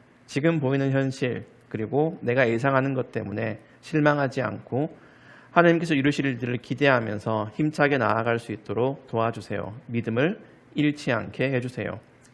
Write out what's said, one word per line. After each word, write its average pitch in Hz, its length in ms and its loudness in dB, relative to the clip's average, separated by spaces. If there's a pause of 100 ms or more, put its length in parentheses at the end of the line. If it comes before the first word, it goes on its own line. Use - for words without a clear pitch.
(260)
지금 160 340 0
보이는 135 320 0
현실, 131 540 -2 (240)
그리고 127 520 -2
내가 120 280 2
예상하는 135 440 2
것 123 180 -4
때문에 107 480 -4 (220)
실망하지 147 600 0
않고 120 480 -4 (640)
하나님께서 170 440 4
이루실 139 300 2
일들을 120 320 -2
기대하면서 113 960 0
힘차게 147 440 2
나아갈 117 420 2
수 - 120 -10
있도록 117 560 -4
도와주세요. 113 680 -4 (140)
믿음을 120 500 -2 (380)
잃지 147 380 0
않게 117 380 -2
해주세요. 120 480 -4 (340)